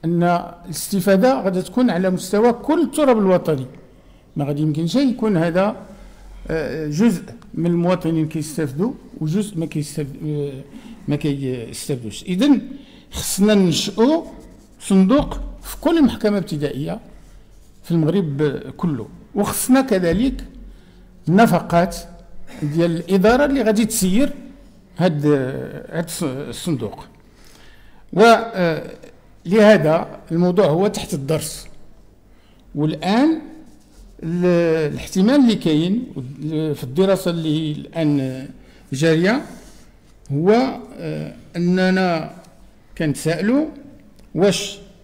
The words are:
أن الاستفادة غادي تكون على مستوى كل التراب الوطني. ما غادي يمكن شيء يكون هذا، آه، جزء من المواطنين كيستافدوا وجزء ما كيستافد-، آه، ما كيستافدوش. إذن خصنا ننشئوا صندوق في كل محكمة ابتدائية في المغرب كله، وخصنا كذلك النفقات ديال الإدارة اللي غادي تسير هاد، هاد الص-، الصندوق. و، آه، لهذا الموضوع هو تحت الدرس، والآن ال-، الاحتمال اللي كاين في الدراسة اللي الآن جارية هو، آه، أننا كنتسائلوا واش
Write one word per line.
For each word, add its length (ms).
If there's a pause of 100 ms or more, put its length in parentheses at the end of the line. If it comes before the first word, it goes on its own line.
أن 180 (420)
الاستفادة 760
غادي 220
تكون 280
على 200
مستوى 420
كل 300
التراب 360
الوطني. 480 (680)
ما 80
غادي 180
يمكن 240
شيء 240
يكون 260
هذا، 400 (720)
آه، 380
جزء 360 (320)
من 120
المواطنين 600
كيستافدوا 640 (280)
وجزء 380
ما 80
كيستافد-، 600
آه، 360 (460)
ما 80
كيستافدوش. 1040
إذن 400 (480)
خصنا 440
ننشئوا 720 (560)
صندوق 600 (220)
في 180
كل 240
محكمة 340
ابتدائية 640 (840)
في 60
المغرب 520 (340)
كله، 320 (260)
وخصنا 460
كذلك 640 (840)
النفقات 680 (680)
ديال 340
الإدارة 480
اللي 180
غادي 220
تسير 480 (680)
هاد، 280 (640)
هاد 200
الص-، 120
الصندوق. 840 (1080)
و، 100
آه، 680 (560)
لهذا 720 (120)
الموضوع 340
هو 200
تحت 280
الدرس، 540 (1080)
والآن 640 (840)
ال-، 720
الاحتمال 420
اللي 200
كاين 580 (640)
في 100
الدراسة 460
اللي 420
الآن 760 (440)
جارية 520 (880)
هو، 460 (180)
آه، 400 (200)
أننا 760 (640)
كنتسائلوا 680 (680)
واش 440 (260)